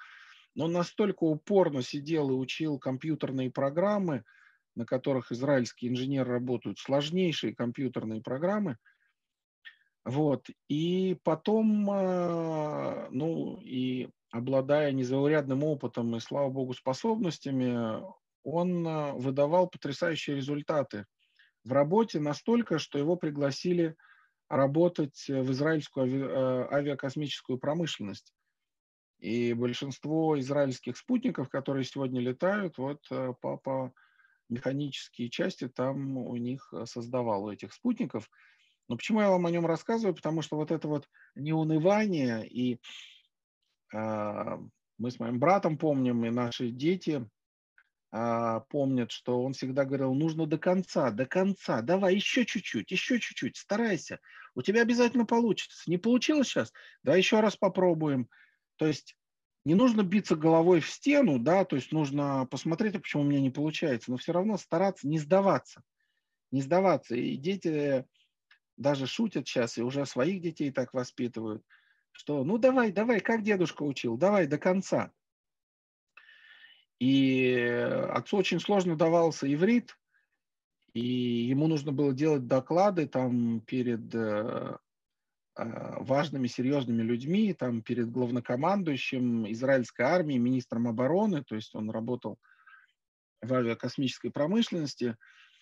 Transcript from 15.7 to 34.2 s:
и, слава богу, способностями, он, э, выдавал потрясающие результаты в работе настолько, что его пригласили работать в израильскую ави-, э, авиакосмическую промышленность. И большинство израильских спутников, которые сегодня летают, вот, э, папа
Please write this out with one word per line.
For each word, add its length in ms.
и, 40
слава 300
богу, 240
способностями, 1300
он, 420
э, 280
выдавал 540
потрясающие 680
результаты 680
в 80
работе 480
настолько, 580
что 200
его 180
пригласили 800
работать 800
в 240
израильскую 520
ави-, 180
э, 520
авиакосмическую 840
промышленность. 760
И 340
большинство 880
израильских 560
спутников, 540
которые 340
сегодня 360
летают, 580
вот, 220
э, 320
папа 500